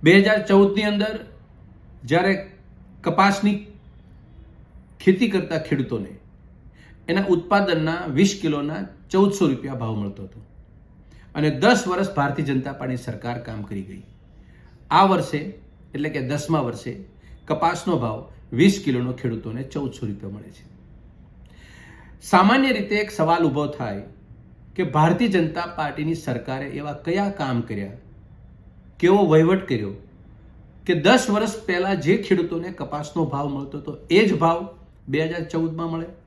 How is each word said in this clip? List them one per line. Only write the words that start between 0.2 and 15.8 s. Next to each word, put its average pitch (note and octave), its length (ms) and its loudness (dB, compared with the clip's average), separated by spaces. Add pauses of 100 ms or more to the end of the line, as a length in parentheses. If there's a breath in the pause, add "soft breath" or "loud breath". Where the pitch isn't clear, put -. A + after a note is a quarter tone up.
ચૌદની G3 360 6
અંદર G#3 420 -2 (800)
જ્યારે F3+ 420 2 (580)
કપાસની G3 640 2 (1300)
ખેતી F#3+ 280 4
કરતા F#3 300 -2
ખેડૂતોને A#2+ 500 -4 (1000 soft breath)
એના F#3+ 200 2
ઉત્પાદનના F3 800 2
વીસ E3 360 2
કિલોના D3+ 340 -2 (340)
ચૌદસો G3 380 2
રૂપિયા C3+ 260 -4
ભાવ A2+ 200 -6
મળતો G2+ 280 -8
હતો - 180 -18 (920 soft breath)
અને D3+ 160 0
દસ F#3+ 360 2
વર્ષ F#3 280 -2
ભારતીય C#3 320 -2
જનતા C#3 260 -2
પાર્ટીની B2+ 300 -8
સરકાર A#2+ 360 -8
કામ A2 240 -12
કરી G2 200 -10
ગઈ. F#2+ 200 -16 (880 soft breath)
આ F3+ 160 6
વર્ષે, F3+ 320 0 (560)